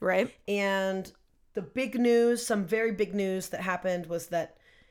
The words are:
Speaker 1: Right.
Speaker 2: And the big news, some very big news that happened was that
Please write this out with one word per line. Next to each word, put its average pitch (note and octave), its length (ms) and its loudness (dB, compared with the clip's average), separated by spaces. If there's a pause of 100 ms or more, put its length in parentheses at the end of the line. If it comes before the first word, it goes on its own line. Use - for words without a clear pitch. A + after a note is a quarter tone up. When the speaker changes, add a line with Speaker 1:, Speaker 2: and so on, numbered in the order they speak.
Speaker 1:
Right. F#3 320 0 (140)
Speaker 2:
And G3 640 0 (420)
the G3+ 80 -4
big B3+ 380 -4
news, A#3+ 460 4
some G#3 200 0
very A3 260 0
big G3 240 -2
news F#3+ 340 -2
that - 120 -8
happened F3+ 440 -2
was E3 220 -6
that - 300 -4 (340)